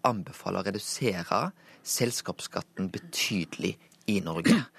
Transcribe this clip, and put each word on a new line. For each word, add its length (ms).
anbefale 580
å 20
redusere 840
selskapsskatten 1040
betydelig 840
i 140
Norge. 440